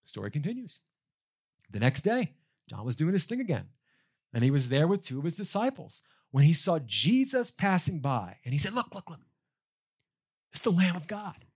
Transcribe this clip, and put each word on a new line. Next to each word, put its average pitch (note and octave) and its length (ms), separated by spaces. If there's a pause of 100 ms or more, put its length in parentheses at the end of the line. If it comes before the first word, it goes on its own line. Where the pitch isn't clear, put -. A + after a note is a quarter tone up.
The - 60
story G2+ 200
continues. G3+ 480 (880)
The G#2+ 120
next C3 220
day, A3 340 (320)
John G#2+ 180
was B2 80
doing E3+ 200
his F#3 100
thing B3 160
again, C3+ 280 (640)
and A#2 120
he C3+ 80
was C3 160
there C#3 180
with G3 160
two C3 160
of C#3+ 60
his E3+ 100
disciples A3 680 (280)
when C3+ 140
he D#3+ 80
saw E3 340
Jesus B3 640
passing F#3 480
by, B2 460
and B2 100
he D3 60
said, F#3 140
"Look, B3 200
look, - 160
look. - 160 (1300)
It's - 100
the A3+ 80
Lamb F3+ 240
of F3 140
God. G#3 360 (120)